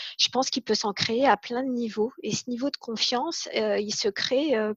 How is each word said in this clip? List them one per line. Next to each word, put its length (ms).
Je 100
pense 220
qu'il 140
peut 100
s'en 180
créer 340
à 100
plein 260
de 80
niveaux. 420
Et 100
ce 160
niveau 200
de 60
confiance, 760
euh, 240
il 160
se 140
crée, 480
euh, 200